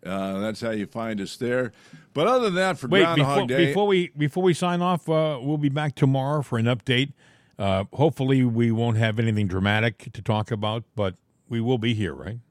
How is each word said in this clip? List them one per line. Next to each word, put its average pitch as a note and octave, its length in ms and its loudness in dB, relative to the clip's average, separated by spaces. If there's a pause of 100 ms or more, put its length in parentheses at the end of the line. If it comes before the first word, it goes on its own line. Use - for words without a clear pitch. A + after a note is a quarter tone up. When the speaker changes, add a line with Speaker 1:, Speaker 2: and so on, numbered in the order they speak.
Speaker 1:
Uh, F#2+ 340 -4
that's G#2+ 220 -6
how A#2 100 -4
you G#2+ 140 -4
find A2+ 340 -6
us F#2+ 180 -8
there. B2 340 -2 (420)
But D#3 140 2
other B3 180 2
than F#3 100 0
that, F#3 220 0
for C3 100 -8
Speaker 2:
Wait, F#3+ 160 4
Speaker 1:
Groundhog C#3+ 440 2
Speaker 2:
before, B2+ 100 0
Speaker 1:
Day E3+ 100 4
Speaker 2:
before F#3+ 200 0
we, F3+ 300 2
before D3 260 -2
we F#3 100 4
sign F3 280 0
off, F3+ 280 -2
uh, D#3 320 0
we'll D3 160 -2
be D3 120 0
back D3+ 260 -2
tomorrow C#3 460 2
for B2 160 -4
an A2+ 80 2
update. B2+ 460 0 (460)
Uh, G2 260 0 (100)
hopefully C3+ 520 2
we A#2 260 2
won't A2+ 260 0
have A2 220 2
anything G#2+ 280 2
dramatic G2+ 640 0
to A2 80 -12
talk G#2+ 300 -2
about, G#2+ 320 -4 (120)
but G2 200 -2 (340)
we A#2 100 -4
will B2 180 0
be A#2 160 0
here, G2+ 200 -2
right? E2+ 260 -10 (120)